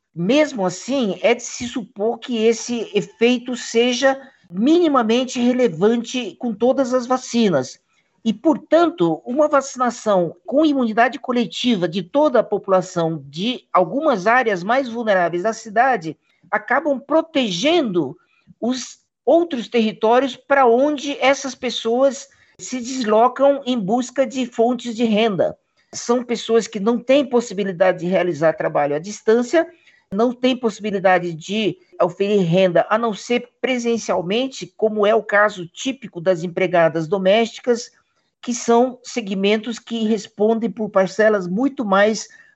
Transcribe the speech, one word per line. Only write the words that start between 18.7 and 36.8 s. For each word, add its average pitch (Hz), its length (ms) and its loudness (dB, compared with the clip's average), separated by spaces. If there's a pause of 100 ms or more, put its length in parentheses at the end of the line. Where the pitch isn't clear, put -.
outros 294 440 2
territórios 233 680 2
para 277 300 2
onde 277 540 2
essas 269 340 0
pessoas 240 760 -2 (300)
se 254 220 -10
deslocam 247 840 2
em 247 140 -2
busca 240 480 -2
de 254 200 -4
fontes 240 500 -2
de 240 80 0
renda. 208 520 0 (360)
São 247 320 -2
pessoas 226 420 0
que - 140 -10
não 226 180 0
têm 269 260 2
possibilidade 190 760 0
de 165 60 -6
realizar 175 480 0
trabalho 151 420 -2
à - 20 -4
distância, 240 680 0 (460)
não 226 200 0
têm 254 240 0
possibilidade 190 800 0
de 185 440 -4 (240)
oferir 202 380 0
renda, 175 500 2
a 214 80 2
não 226 160 -2
ser 240 340 -4 (120)
presencialmente, 233 1080 -2
como 214 400 -2
é 220 80 4
o 214 80 2
caso 202 440 2
típico 240 540 -10
das 165 220 0
empregadas 170 640 0